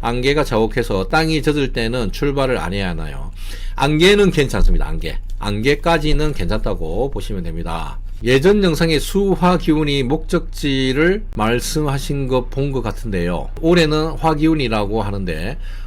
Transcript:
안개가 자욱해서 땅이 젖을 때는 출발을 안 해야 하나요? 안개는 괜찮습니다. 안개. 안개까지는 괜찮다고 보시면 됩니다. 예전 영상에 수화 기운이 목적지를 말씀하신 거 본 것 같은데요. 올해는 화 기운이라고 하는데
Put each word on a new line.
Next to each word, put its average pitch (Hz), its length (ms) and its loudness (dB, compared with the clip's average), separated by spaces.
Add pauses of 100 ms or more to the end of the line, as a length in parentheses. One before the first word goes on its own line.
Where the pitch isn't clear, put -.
안개가 123 420 0
자욱해서 110 640 0
땅이 160 340 0
젖을 143 320 0
때는 113 380 -2
출발을 135 480 0
안 85 140 -4
해야 98 160 -2
하나요? 76 420 -6 (440)
안개는 175 560 4
괜찮습니다. 95 560 4
안개. 78 300 -4 (220)
안개까지는 147 960 2
괜찮다고 98 800 -2
보시면 98 320 -4
됩니다. 82 560 -6 (240)
예전 143 400 4
영상에 165 360 2
수화 180 580 2
기운이 147 460 2
목적지를 147 1200 0 (120)
말씀하신 139 920 -2
거 127 220 0
본 139 220 -2
것 131 100 -2
같은데요. 87 680 -2 (120)
올해는 160 560 2
화 160 180 0
기운이라고 113 680 0
하는데 98 560 -4 (300)